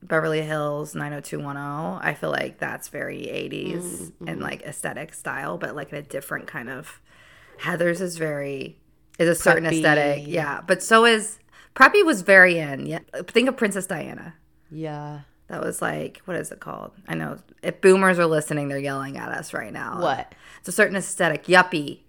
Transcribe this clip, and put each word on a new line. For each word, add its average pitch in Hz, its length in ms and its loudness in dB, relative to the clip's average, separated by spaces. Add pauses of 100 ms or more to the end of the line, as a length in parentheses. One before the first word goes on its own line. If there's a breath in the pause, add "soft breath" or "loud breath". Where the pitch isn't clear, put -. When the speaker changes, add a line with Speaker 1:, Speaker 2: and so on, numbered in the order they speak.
Speaker 1:
Beverly 156 380 0
Hills 151 520 -4
nine 147 180 -6
oh 147 80 -10
two 147 200 -10
one 143 160 -8
oh? 143 440 -8
I 156 140 -2
feel 160 160 -6
like - 280 -4
that's - 300 -8
very 135 400 -10
eighties - 540 -8
Speaker 2:
Mm, 175 240 -10
mm-hmm. 170 220 -14
Speaker 1:
and, 160 120 -8
like, 143 220 -8
aesthetic - 520 -10
style, 147 440 -8
but, 151 160 -8
like, 147 160 -12
in 151 80 -10
a 147 40 -12
different 143 440 -10
kind 123 240 -10
of, 135 300 -14 (580 soft breath)
Heathers 170 420 0
is 175 180 -6
very, 143 600 -6 (400)
is 170 100 4
a 170 60 6
certain 165 300 4
Speaker 2:
Preppy. 160 140 0
Speaker 1:
aesthetic. 147 500 2
Yeah, 151 360 -4
but 180 160 0
so 226 240 6
is, 220 340 2 (360 soft breath)
preppy 370 300 8
was 269 180 2
very 185 360 10
in. 143 280 -6
Yeah, 156 140 -6 (260)
think 247 220 2
of 262 80 -2
Princess 196 320 -2
Diana. 151 460 -8 (360)
Speaker 2:
Yeah. 151 500 -10 (280)
Speaker 1:
That 175 120 -10
was - 220 -6
like, 151 420 -8
what 175 120 -8
is - 160 -8
it - 80 -18
called? - 320 -14 (160)
I 165 60 -6
know 156 240 -8 (260)
if - 160 -6
boomers 190 400 6
are 170 60 4
listening, 151 420 0
they're 139 100 -6
yelling 139 380 -6
at 117 140 -8
us - 220 -10
right 110 200 -8
now. - 280 -8
Speaker 2:
What? 151 320 -2 (280 loud breath)
Speaker 1:
It's - 80 -16
a 185 40 -8
certain 196 240 2
aesthetic. 170 500 -2
Yuppie. 175 640 4